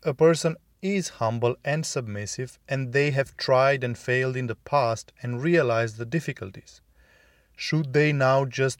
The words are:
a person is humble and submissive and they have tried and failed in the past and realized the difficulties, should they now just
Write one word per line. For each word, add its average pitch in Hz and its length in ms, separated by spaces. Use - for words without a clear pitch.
a 147 100
person 160 400
is 190 280
humble 117 560
and 151 200
submissive 110 840
and 135 240
they 143 180
have 135 260
tried 135 460
and 120 160
failed 127 380
in 127 100
the 110 80
past 120 640
and 120 220
realized 120 560
the 117 80
difficulties, 113 760
should 151 360
they 151 200
now 135 320
just 131 360